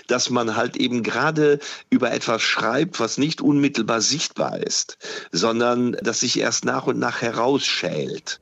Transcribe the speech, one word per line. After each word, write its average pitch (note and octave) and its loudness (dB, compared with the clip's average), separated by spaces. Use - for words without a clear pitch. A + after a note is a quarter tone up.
dass B2 0
man A#2 0
halt A#2+ -2
eben A#2+ 0
gerade D3 2
über A#2+ 4
etwas A2+ 0
schreibt, C3+ 0
was A#2 -2
nicht D#3 0
unmittelbar C3+ 2
sichtbar - -2
ist, - -4
sondern A#2+ 2
das A#2 -2
sich B2 0
erst A2+ 0
nach C3 -2
und B2 0
nach A#2+ -2
herausschält. A#2 -2